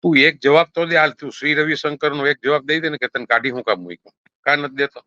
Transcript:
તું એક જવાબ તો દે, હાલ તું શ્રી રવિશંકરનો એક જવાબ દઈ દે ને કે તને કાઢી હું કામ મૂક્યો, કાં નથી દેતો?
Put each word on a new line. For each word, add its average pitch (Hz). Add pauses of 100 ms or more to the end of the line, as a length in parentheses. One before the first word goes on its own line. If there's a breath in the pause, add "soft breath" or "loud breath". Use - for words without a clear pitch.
તું 165
એક 147
જવાબ 156
તો 170
દે, 165
હાલ 156
તું 139
શ્રી 147
રવિશંકરનો 147
એક 147
જવાબ 139
દઈ 156
દે 160
ને 151
કે 123
તને 123
કાઢી 120
હું 123
કામ 98
મૂક્યો, 87 (300)
કાં 143
નથી 139
દેતો? 139